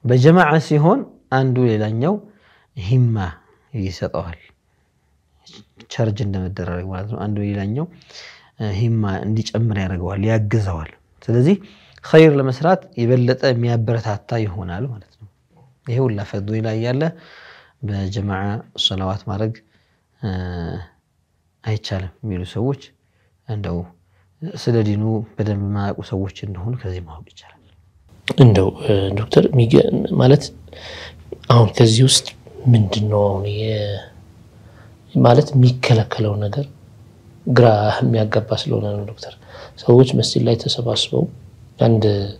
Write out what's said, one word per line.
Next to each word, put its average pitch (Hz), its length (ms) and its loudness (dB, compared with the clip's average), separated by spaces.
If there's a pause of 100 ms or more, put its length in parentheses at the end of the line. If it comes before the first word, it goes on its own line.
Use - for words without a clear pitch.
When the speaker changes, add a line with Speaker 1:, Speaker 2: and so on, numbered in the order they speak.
Speaker 1:
በጀማዓ 147 480 6 (100)
ሲሆን 160 380 2 (320)
አንዱ 131 320 2
ሌላኛው 113 500 0 (600)
ሂማ 117 400 0 (560)
ይሰጠዋል። 90 640 -8 (1500)
ቻርጅ 110 320 -4
እንደመደራረግ 92 680 -6
ማለት 92 200 -10
ነው። 110 120 -10
አንዱ 104 200 -6
ሌላኛው 101 460 -4 (880)
ሂማ 113 280 0 (180)
እንዲጨምር 110 580 -2
ያደርገዋል፣ 92 460 -4
ያግዘዋል። 104 680 -2 (320)
ስለዚህ 127 340 2 (480)
ኸይር 160 300 8
ለመስራት 139 460 0 (160)
የበለጠ 123 500 2
የሚያበረታታ 117 920 -2
ይሆናል 95 480 -6
ማለት 110 260 -14
ነው። - 160 -20 (580)
ይሄ 120 120 -4
ሁላ 120 260 0
ፈድሉ 101 360 -6
ላይ 110 200 -4
ያለ 123 220 -2 (800)
በጀማዓ 98 600 -4 (380)
ሰለዋት 95 460 -4
ማድረግ፣ 110 280 -6 (680)
እ፣ 107 100 -6 (1300)
አይቻልም 98 540 -6
የሚሉ 95 300 -6
ሰዎች 131 340 -4 (680)
እንደው 98 300 -6 (760)
ስለ 120 260 -2
ዲኑ 104 200 -2 (260)
በደንብ 101 340 -4
የማያውቁ 101 440 -4
ሰዎች 95 340 -6
እንደሆኑ 95 360 -8
ከዚህ 92 260 -10
ማወቅ 82 240 -18
ይቻላል። - 300 -20 (840)
Speaker 2:
እንደው፣ 101 300 8 (120)
እ፣ - 120 -2 (220)
ዶክተር 110 380 2
ሚገ-፣ 123 340 6 (260)
ማለት 127 320 4 (1040)
አሁን 117 240 6
ከዚህ 113 300 4
ውስጥ - 240 2 (400)
ምንድን 107 400 2
ነው 104 160 0
አሁን 98 280 0
የ-፣ 104 480 -6 (1160)
ማለት 123 340 4
የሚከለከለው 120 880 2
ነገር 104 300 -6 (800)
ግራ 120 200 6 (300)
የሚያጋባ 110 600 0
ስለሆነ 107 320 -4
ነው 104 160 -6
ዶክተር። - 300 -16 (440)
ሰዎች 127 360 6
መስጂድ 123 280 0
ላይ 117 140 2
ተሰባስበው - 640 -4 (560)
አንድ 113 260 4 (360)